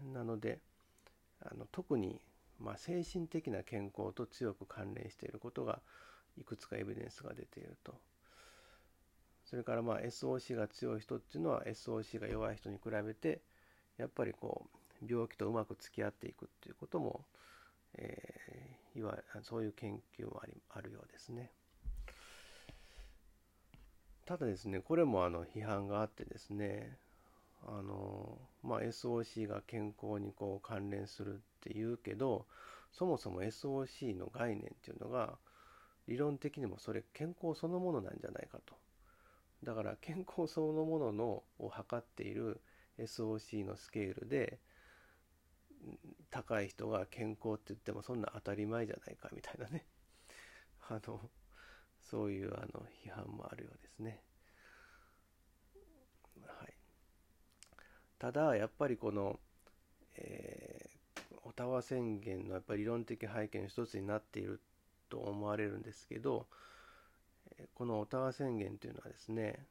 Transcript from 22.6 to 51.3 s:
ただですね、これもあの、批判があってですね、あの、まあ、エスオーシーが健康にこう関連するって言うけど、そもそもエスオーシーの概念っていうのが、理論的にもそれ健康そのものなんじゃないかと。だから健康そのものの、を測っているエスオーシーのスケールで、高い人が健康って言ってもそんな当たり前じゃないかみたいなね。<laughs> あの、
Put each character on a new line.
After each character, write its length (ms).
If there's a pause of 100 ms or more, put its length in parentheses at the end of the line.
た 120
だ 100
で 100
す 100
ね、 140
こ 160
れ 80
も 200
あ 60
の、 140
批 180
判 260
が 120
あ 40
っ 40
て 160
で 140
す 120
ね、 460 (720)
あ 160
の、 560 (240)
ま 140
あ、 60
エ 100
ス 140
オ 160
ー 20
シ 200
ー 20
が 200
健 340
康 200
に 120
こ 320
う 20
関 240
連 160
す 180
る 100
っ 20 (240)
て 140
言 180
う 40
け 180
ど、 320 (460)
そ 140
も 120
そ 120
も 120
エ 80
ス 160
オ 180
ー 40
シ 220
ー 40
の 120
概 300
念 20
っ 40 (200)
て 80
い 40
う 60
の 80
が、 300 (680)
理 80
論 220
的 200
に 80
も 120
そ 140
れ 200
健 280
康 180
そ 100
の 100
も 140
の 80
な 100
ん 100
じ 60
ゃ 40
な 120
い 60
か 180
と。 80 (880)
だ 100
か 100
ら 160
健 260
康 260
そ 200
の 120
も 140
の 140
の、 300 (160)
を 100
測 340
っ 20
て 200
い 100
る 260 (380)
エ 80
ス 160
オ 160
ー 40
シ 160
ー 60
の 120
ス 140
ケ 200
ー 40
ル 140
で、 300 (1700)
高 300
い 80
人 200
が 180
健 240
康 240
っ 20
て 120
言 80
っ 40
て 120
も 100
そ 120
ん 60
な 140
当 60
た 140
り 120
前 200
じ 60
ゃ 120
な 80
い 40
か 160
み 80
た 120
い 60
な 100
ね。 180 (480)
<laughs> 540
あ 180
の、 240 (720)